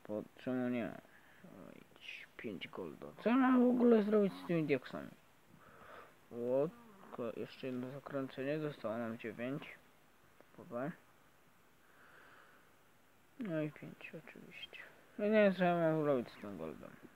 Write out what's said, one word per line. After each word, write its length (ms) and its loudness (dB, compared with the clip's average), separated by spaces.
po, 200 -4
czemu 260 -2
nie? 220 -2
Oj, 380 -18
pięć 300 -10
golda. 400 -12
Co 60 2
ja 60 6
mam 300 6
w 40 6
ogóle 340 6
zrobić 300 4
z 140 -12
tymi 160 2
diaksami? 460 -2
O, 380 0
ko-, 280 -6
jeszcze 280 -8
jedno 240 -6
zakręcenie, 680 -6
zostało 380 -6
nam 200 -6
dziewięć. 600 -8
Dobra. 340 -6
No 220 -2
i 100 -2
pięć 400 -16
oczywiście. 540 -16
No 80 -2
nie 60 4
wiem, 220 8
co 100 2
ja 120 6
mam 280 4
zrobić 260 4
z 120 -18
tym 160 -10
goldem. 320 -10